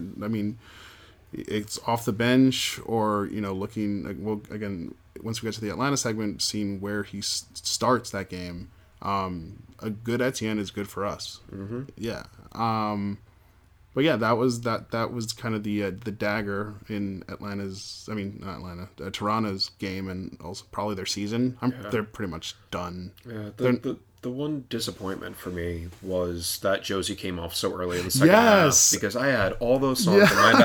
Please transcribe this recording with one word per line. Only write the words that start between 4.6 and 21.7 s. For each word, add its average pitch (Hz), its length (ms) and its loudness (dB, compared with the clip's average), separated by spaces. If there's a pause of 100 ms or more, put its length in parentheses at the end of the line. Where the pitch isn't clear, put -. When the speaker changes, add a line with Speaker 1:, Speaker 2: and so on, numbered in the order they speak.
Speaker 1:
once 113 200 -6
we 113 60 -6
get 107 80 -4
to 110 60 -8
the 107 80 -4
Atlanta 127 280 0
segment, 110 440 -2
seeing 101 400 -2
where 101 220 -4
he 98 160 -10
s-, - 340 -4
starts - 560 0
that 98 200 -6
game, 90 400 -8 (320)
um, 92 600 -4 (180)
a 110 100 -6
good 117 320 -2
Etienne 113 380 0
is 98 120 -4
good 101 180 -6
for 98 160 -6
us. - 340 -8 (140)
Speaker 2:
Mm-hmm. 104 300 -8 (120)
Speaker 1:
Yeah. 107 280 -8 (300)
Um, 107 640 -2 (760)
but 135 100 2
yeah, 156 140 4
that 113 200 2
was, 120 240 2
that, 113 300 -4
that 113 200 -2
was 117 220 -6
kind 113 220 -4
of 104 80 -2
the, 104 200 0
uh, 95 80 -2 (120)
the 110 80 -6
dagger 104 640 -2 (120)
in 101 420 -4
Atlanta's, 98 840 -8
I - 40 -4
mean, 101 280 -6
not 92 140 -8
Atlanta, 87 320 -10 (140)
uh, 95 60 -6
Toronto's 104 600 -2 (100)
game, 95 280 -4
and 92 360 -8
also 92 280 -10
probably 104 240 -4
their 95 100 -6
season. 117 560 -2
I'm, 123 100 2